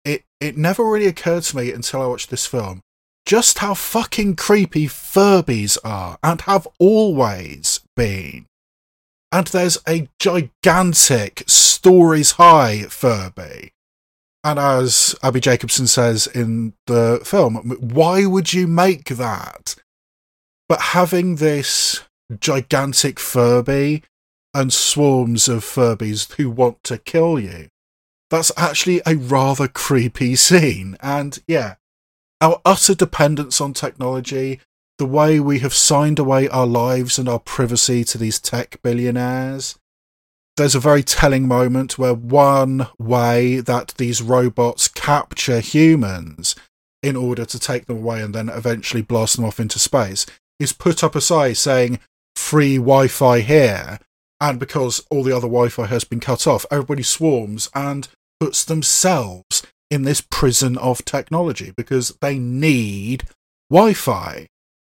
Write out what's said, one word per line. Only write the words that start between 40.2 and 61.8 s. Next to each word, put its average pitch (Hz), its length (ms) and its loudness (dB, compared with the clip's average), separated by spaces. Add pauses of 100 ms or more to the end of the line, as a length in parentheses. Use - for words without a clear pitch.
There's 143 200 2
a 127 40 0
very 143 240 4
telling 135 440 2
moment 127 500 0
where 127 160 0
one 135 720 2 (120)
way 120 600 0
that 120 360 -4
these 120 240 -4
robots 120 640 0
capture - 760 -2
humans 104 920 0 (480)
in 139 140 -4
order 123 300 -4
to 120 140 -12
take 123 260 -6
them 117 120 -8
away 113 240 -6
and 104 140 -8
then 110 140 -6
eventually 113 520 -6
blast 110 360 -2
them 120 80 -2
off 107 140 -6
into 110 200 -4
space 101 460 -2 (340)
is 143 140 -4
put - 280 0
up 156 140 0
a 147 60 -2
sign 143 340 0
saying, 123 440 0 (360)
"Free 143 400 2
Wi-Fi 131 640 4
here." 113 600 2 (420)
And 143 180 -2
because 127 500 -4
all 139 140 -2
the 131 120 0
other 123 120 -4
Wi-Fi 120 400 0
has 117 160 -2
been 120 160 -6
cut 120 260 -4
off, 131 240 2
everybody 143 340 -4
swarms 113 680 -2
and 139 360 -6 (320)
puts - 240 -2
themselves 151 1000 -2 (260)
in 143 140 -2
this 143 180 0
prison 127 560 0
of 127 280 -4
technology 143 680 -4
because 120 480 -4